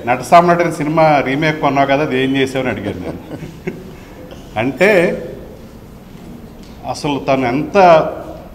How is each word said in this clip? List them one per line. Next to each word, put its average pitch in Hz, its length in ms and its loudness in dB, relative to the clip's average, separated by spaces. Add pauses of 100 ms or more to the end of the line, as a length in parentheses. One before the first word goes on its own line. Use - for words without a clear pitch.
"నట 123 160 0
సామ్రాట్ 175 400 4
అనే 165 100 0
సినిమా 156 480 2
remake 147 420 -2
కొన్నావు 139 260 2
కదా, 139 140 2
అది 135 220 0
ఏం 135 120 0
చేసావు?" 131 280 0
అని 123 100 -2
అడిగాను 98 260 -6
నేను. 87 200 -10 (1400)
అంటే 180 640 0 (1700)
అసలు 139 300 -4
తను 131 260 0
ఎంత, 143 300 -2 (800)